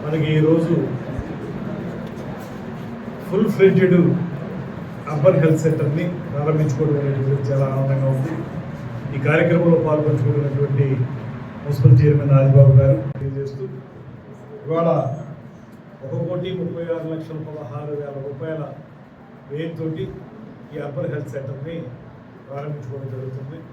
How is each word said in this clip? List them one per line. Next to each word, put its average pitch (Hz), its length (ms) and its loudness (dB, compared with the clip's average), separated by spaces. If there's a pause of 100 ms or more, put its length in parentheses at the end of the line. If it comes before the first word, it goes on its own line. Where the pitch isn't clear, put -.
మనకి 151 320 0
ఈరోజు 160 400 4 (2500)
ఫుల్ 208 280 0
ఫ్లెడ్జ్డ్ 185 400 6 (1160)
అర్బన్ 151 320 4
హెల్త్ - 200 4
సెంటర్ని 156 420 0 (280)
ప్రారంభించుకోవడం 147 720 0
అనేటువంటి 135 480 0
చాలా 135 140 2 (100)
ఆనందంగా 135 400 2
ఉంది. 131 180 -2 (840)
ఈ 127 120 -4
కార్యక్రమంలో 170 600 4
పాల్పంచుకున్నటువంటి 143 1000 2 (760)
మున్సిపల్ - 380 6
చైర్మన్ 143 340 4
రాజబాబు 135 460 8
గారు 135 160 6 (180)
తెలియజేస్తూ, - 500 -8 (1000)
ఇవాళ 165 240 0 (1120)
ఒక - 80 -10 (160)
కోటి 180 320 -4
ముప్పై 170 260 -6 (120)
ఆరు 156 180 -8
లక్షల 156 320 -10
పదహారు 151 560 -10
వేల 139 120 -10 (120)
రూపాయల 151 340 -8 (880)
వ్యయంతోటి 160 560 -6 (680)
ఈ 147 120 -8
అర్బన్ 143 300 -6
హెల్త్ - 200 -8
సెంటర్ని 139 420 -8 (720)
ప్రారంభించుకోవడం 139 640 -10
జరుగుతుంది. 131 440 -10 (160)